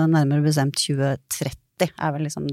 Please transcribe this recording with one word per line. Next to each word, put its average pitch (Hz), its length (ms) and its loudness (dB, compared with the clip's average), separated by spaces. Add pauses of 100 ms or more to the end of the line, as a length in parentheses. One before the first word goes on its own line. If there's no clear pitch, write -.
nærmere 147 380 4
bestemt 147 360 2
tjue 139 360 0 (160)
tretti - 580 -4
er 156 220 -4
vel 147 160 -4
liksom 147 240 -8